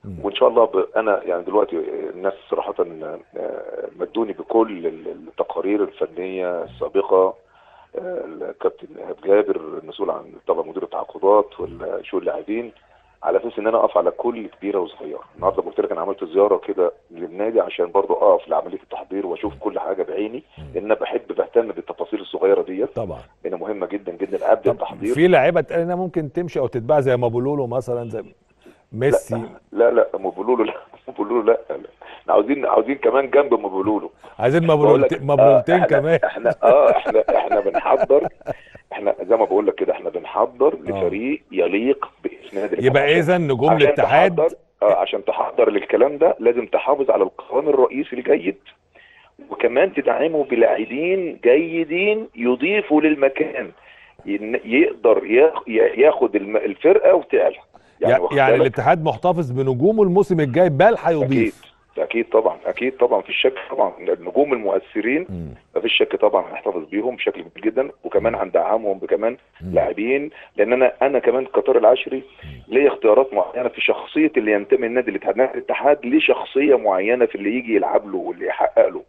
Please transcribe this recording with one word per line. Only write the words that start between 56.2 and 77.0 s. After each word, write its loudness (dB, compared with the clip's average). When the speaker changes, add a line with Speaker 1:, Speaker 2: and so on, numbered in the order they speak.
Speaker 2:
الم-، -2
الفرقة 2
وتعلى. 0
يعني، 2
Speaker 1:
يع-، 4
Speaker 2:
واخد -2
Speaker 1:
يعني 4
Speaker 2:
بالك؟ 4
Speaker 1:
الاتحاد 0
محتفظ -2
بنجومه 0
الموسم 2
الجاي، 2
بل 4
هيضيف. 0
Speaker 2:
أكيد، -2
أكيد -4
طبعا، 2
أكيد -4
طبعا، 2
في -16
الشك 0
طبعا، 0
النجوم -2
المؤثرين -2
Speaker 1:
مم. -12
Speaker 2:
ما -2
فيش -2
شك 0
طبعا 2
هنحتفظ -6
بيهم -6
بشكل -6
كبير -18
جدا، -2
وكمان 0
Speaker 1:
مم. -6
Speaker 2:
هندعمهم 0
بكمان -2
Speaker 1:
مم. -8
Speaker 2:
لاعبين، -2
لأن 2
أنا، 4
أنا 2
كمان 2
كطارق 2
العشري 4
Speaker 1:
مم. -18
Speaker 2:
ليا 4
اختيارات 4
معينة -2
في -8
شخصية 0
اللي 2
ينتمي 0
لنادي -2
الاتحاد. -4
نادي 0
الاتحاد 0
ليه 2
شخصية 2
معينة 2